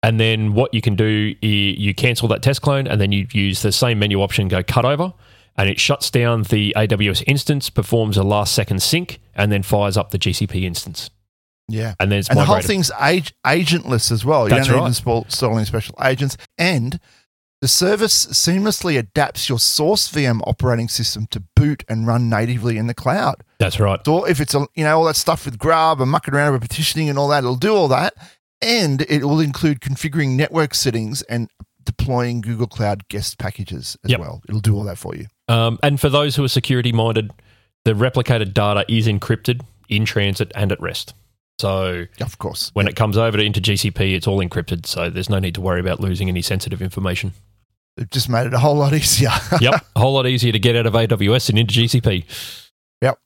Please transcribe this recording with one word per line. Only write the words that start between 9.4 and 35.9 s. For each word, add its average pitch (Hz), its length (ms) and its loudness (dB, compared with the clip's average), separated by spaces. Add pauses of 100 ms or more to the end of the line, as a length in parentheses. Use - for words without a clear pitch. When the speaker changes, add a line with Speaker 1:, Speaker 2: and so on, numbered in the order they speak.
Speaker 1:
then 101 120 0
fires 101 340 2
up - 140 -2
the 101 60 -4
G 95 140 0
C - 160 -2
P 92 180 -2
instance. - 440 -8 (580)
Speaker 2:
Yeah. 110 320 -6
Speaker 1:
And 98 120 2
then 101 80 2
it's 98 100 -4
Speaker 2:
And 139 80 4
the 147 80 4
whole 202 120 4
Speaker 1:
migrated. 196 100 -2
Speaker 2:
thing's 196 240 0
ag-, 156 400 0 (120)
agentless 147 680 0
as 110 120 0
well. 139 200 4
You 104 80 2
Speaker 1:
That's 135 160 4
Speaker 2:
don't 120 80 4
Speaker 1:
right. 135 60 4
Speaker 2:
even - 80 0
install, 117 340 0
install 113 340 -2
any 107 80 0
special 113 380 -6
agents. 131 340 0 (220)
And 165 400 0 (640)
the 135 60 -2
service 202 600 2
seamlessly 180 720 0
adapts - 500 -2
your 117 80 0
source 165 520 0
V 147 180 0
M 113 180 0
operating 117 420 0
system - 440 -4
to - 80 -6 (160)
boot 147 340 2
and 113 160 -2
run 117 240 2
natively 117 480 0
in 110 80 -2
the 117 80 -4
cloud. 151 440 -2 (200)
Speaker 1:
That's 98 220 0
right. 98 260 2
Speaker 2:
So 165 200 2
if 160 140 0
it's, 147 140 -2
a, 143 220 0
you 160 80 -2
know, 156 160 4
all 165 60 4
that 156 100 0
stuff - 300 0
with 123 120 -10
Grub 160 420 2
and 131 120 2
mucking 147 240 -2
around 147 180 2
with 123 80 -2
partitioning 156 480 -2
and 139 80 -2
all 143 120 0
that, 147 100 4
it'll 127 160 0
do 185 200 0
all 180 120 4
that. 127 260 0 (480)
And 190 480 0
it 147 140 2
will 147 160 2
include 147 420 0
configuring 139 540 -2
network 156 400 0
settings 117 480 -2
and 117 260 -4 (340)
deploying 120 580 -2
Google 113 260 -4
Cloud 104 420 -4
guest - 300 -8
packages - 640 -8
as 127 80 0
Speaker 1:
Yep. 123 80 0
Speaker 2:
well. 78 280 -12
It'll 104 140 -4
do 101 140 2
all 104 80 -6
that 95 160 -8
for - 160 -10
you. - 100 -12 (220)
Speaker 1:
Um, 117 340 2
and 143 180 2